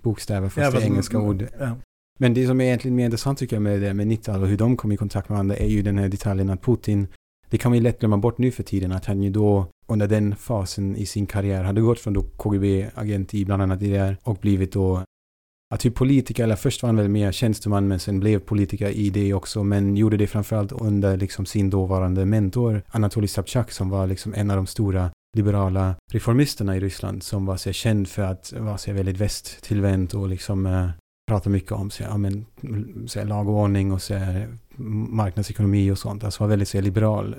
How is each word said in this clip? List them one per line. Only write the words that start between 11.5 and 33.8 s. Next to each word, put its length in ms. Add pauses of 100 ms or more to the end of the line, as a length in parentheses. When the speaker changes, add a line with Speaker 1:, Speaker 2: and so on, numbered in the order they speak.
Speaker 1:
hade 160
gått 200
från 120
då 100
K 280
G 80
B-agent 760
i 100
bland 180
annat 180
D 80
D 80
R 260
och 140
blivit 360
då, 300 (680)
ja, 60
typ 180
politiker, 500
eller 120
först 260
var 60
han 80
väl 120
mer 240
tjänsteman 560
men 100
sen 220
blev 180
politiker 520
i 200
det 240
också, 300
men 320
gjorde 200
det 100
framförallt 460
under 440
liksom 300
sin 240
dåvarande 540
mentor 640
Anatolij 400
Sobchak, 420
som 200
var 160
liksom 300
en 140
av 60
de 100
stora 440 (260)
liberala 580 (180)
reformisterna 640
i 40
Ryssland, 420
som 240
var 100
så 160
känd 360
för 140
att 340
vara 220
så 140
väldigt 260
västtillvänt 960
och 140
liksom, 380
eh, 220 (400)
pratar 220
mycket 220
om 180
så 120
här, 80
ja, 80
men, 280 (600)
så 120
här, 80
lag 220
och 60
ordning 380